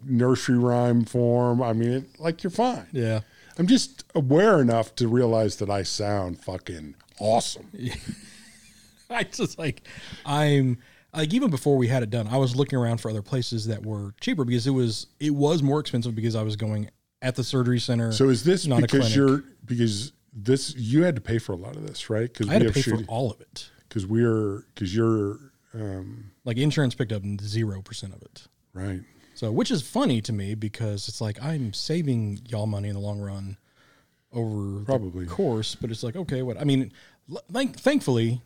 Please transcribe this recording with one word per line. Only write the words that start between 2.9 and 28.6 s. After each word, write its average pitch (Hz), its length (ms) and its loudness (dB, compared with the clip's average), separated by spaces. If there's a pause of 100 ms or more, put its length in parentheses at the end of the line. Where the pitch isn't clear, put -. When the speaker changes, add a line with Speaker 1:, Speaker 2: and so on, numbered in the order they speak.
Speaker 2:
Yeah. 110 300 0 (360)
Speaker 1:
I'm 175 100 0
just - 360 2 (100)
aware 165 480 6
enough 117 360 2
to 120 100 2
realize 113 500 4
that 101 140 -4
I 101 120 0
sound 101 600 -4
fucking 80 500 -10 (260)
awesome. 110 540 0
Speaker 2:
Yeah. 123 260 -8
<laughs> - 1120 -18
I 233 120 -2
just, - 340 -6
like, 160 240 -6 (440)
I'm, 143 520 4 (360)
like, 156 200 -2
even 262 160 2
before 143 280 2
we 123 100 4
had 127 160 2
it 104 80 -6
done, 113 160 -2
I 120 100 0
was 127 180 2
looking 135 220 0
around 117 240 0
for 117 80 -6
other 107 140 -6
places 117 440 -4
that 104 160 -6
were 104 380 -8
cheaper 180 240 0
because 120 220 2
it 139 40 2
was, 123 360 0 (120)
it 147 120 0
was 147 320 2
more 143 160 4
expensive 123 360 -4
because 110 200 0
I 110 80 0
was 107 120 -2
going 107 360 -4 (320)
at 127 120 -2
the 131 80 -2
surgery 123 360 2
center, 117 320 0
Speaker 1:
So 127 180 4
is 113 140 4
this 175 240 2
Speaker 2:
not 123 120 4
a - 40 8
Speaker 1:
because 120 280 4
Speaker 2:
clinic. 110 40 4
Speaker 1:
you're, 139 280 6 (220)
because 117 460 0 (200)
this, 123 440 0
you 127 280 2
had 180 120 2
to 110 60 -6
pay 117 180 0
for 104 140 -6
a - 20 -8
lot 98 200 -12
of 104 120 -10
this, - 240 -12
right? 113 200 -2
'Cause 107 180 -2
Speaker 2:
I 139 40 0
had 214 80 6
Speaker 1:
we 117 60 4
Speaker 2:
to 104 60 2
Speaker 1:
have - 20 0 (100)
Speaker 2:
pay 113 60 0
for 110 60 2
Speaker 1:
shitty 110 100 -4
Speaker 2:
all 117 240 -2
of - 100 -14
it. - 280 -18 (200)
Speaker 1:
'Cause 101 160 -4
we're, 110 600 0 (100)
'cause 95 180 -6
you're, 110 460 2 (340)
um, 104 560 -10 (160)
Speaker 2:
Like, 117 120 -2
insurance 139 360 2
picked 113 180 -4
up 104 120 -6 (180)
zero 104 400 -4
percent 98 320 -14
of - 80 -20
it. - 260 -20 (260)